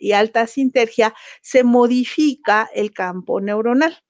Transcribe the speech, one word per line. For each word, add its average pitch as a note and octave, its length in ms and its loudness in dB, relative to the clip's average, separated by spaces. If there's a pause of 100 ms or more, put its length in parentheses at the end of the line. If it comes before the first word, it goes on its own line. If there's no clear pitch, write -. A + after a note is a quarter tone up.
y G3+ 120 -2
alta A3 360 0
sintergia, A#3 680 0 (260)
se - 220 2
modifica B3 1120 0
el G#3 180 -4
campo F#3 480 -6
neuronal. A#3 680 -2